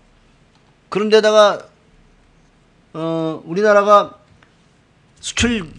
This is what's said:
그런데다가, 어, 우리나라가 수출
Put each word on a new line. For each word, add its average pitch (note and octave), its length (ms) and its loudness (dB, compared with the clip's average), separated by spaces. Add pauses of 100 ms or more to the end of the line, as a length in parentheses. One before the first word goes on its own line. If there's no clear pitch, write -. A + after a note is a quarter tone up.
(880)
그런데다가, G#3 720 2 (1300)
어, D#3+ 500 -8
우리나라가 G3+ 680 2 (1080)
수출 A3+ 580 -6